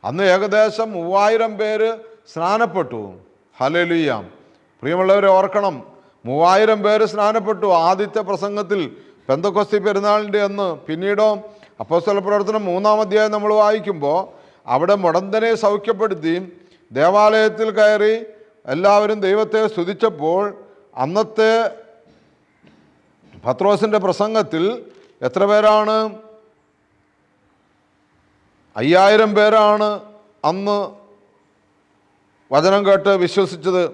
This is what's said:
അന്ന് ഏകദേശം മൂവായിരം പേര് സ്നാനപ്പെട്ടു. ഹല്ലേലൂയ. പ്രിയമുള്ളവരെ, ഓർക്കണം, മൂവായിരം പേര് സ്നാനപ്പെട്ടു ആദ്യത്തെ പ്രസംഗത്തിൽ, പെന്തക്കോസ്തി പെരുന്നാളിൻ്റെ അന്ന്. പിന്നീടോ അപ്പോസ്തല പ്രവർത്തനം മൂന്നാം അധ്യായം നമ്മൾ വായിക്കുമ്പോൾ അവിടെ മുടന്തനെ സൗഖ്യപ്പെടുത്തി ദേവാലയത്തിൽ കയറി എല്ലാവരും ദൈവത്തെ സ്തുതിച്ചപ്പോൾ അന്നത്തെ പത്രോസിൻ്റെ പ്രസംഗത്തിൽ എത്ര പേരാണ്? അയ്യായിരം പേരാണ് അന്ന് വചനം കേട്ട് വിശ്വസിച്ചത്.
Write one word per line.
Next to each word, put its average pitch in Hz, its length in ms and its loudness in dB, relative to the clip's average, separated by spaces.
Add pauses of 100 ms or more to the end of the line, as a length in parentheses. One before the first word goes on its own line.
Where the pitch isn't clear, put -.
അന്ന് 143 200 -4 (120)
ഏകദേശം 214 520 0 (100)
മൂവായിരം 208 600 0
പേര് 214 320 -2 (440)
സ്നാനപ്പെട്ടു. 170 680 -2 (580)
ഹല്ലേലൂയ. 165 520 0 (720)
പ്രിയമുള്ളവരെ, 190 460 2
ഓർക്കണം, 190 480 2 (500)
മൂവായിരം 190 600 2
പേര് 214 200 2
സ്നാനപ്പെട്ടു 208 640 -2 (200)
ആദ്യത്തെ 208 420 -2
പ്രസംഗത്തിൽ, 202 520 -4 (460)
പെന്തക്കോസ്തി 196 500 -2
പെരുന്നാളിൻ്റെ 208 720 0
അന്ന്. 196 220 -4 (180)
പിന്നീടോ 196 400 -2 (520)
അപ്പോസ്തല 175 400 -2
പ്രവർത്തനം 202 460 -2
മൂന്നാം 208 360 0
അധ്യായം 214 300 0
നമ്മൾ 214 220 -2
വായിക്കുമ്പോൾ 196 680 0 (540)
അവിടെ 175 220 2
മുടന്തനെ 190 540 0 (140)
സൗഖ്യപ്പെടുത്തി 202 720 -2 (560)
ദേവാലയത്തിൽ 214 760 2 (100)
കയറി 214 360 4 (600)
എല്ലാവരും 208 520 2
ദൈവത്തെ 214 420 0
സ്തുതിച്ചപ്പോൾ 180 760 -2 (600)
അന്നത്തെ 220 480 0 (1900)
പത്രോസിൻ്റെ 202 600 0
പ്രസംഗത്തിൽ 196 580 -2 (640)
എത്ര 190 180 0
പേരാണ്? 214 520 2 (2750)
അയ്യായിരം 196 640 4
പേരാണ് 214 520 4 (560)
അന്ന് 196 320 -2 (1700)
വചനം 185 360 4
കേട്ട് 196 220 2 (160)
വിശ്വസിച്ചത്. 180 580 -2 (100)